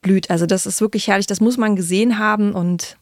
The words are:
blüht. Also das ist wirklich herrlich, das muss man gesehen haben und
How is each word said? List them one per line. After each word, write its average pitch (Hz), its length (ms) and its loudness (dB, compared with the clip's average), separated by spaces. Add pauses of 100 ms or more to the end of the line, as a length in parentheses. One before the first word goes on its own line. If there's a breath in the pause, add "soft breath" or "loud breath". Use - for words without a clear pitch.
blüht. 190 280 2
Also 170 160 0
das 185 220 0
ist 196 140 -4
wirklich 208 260 -2
herrlich, 196 180 0
das 196 160 -2
muss 240 160 2
man 214 180 0
gesehen 190 440 0
haben 214 320 0
und 175 500 -4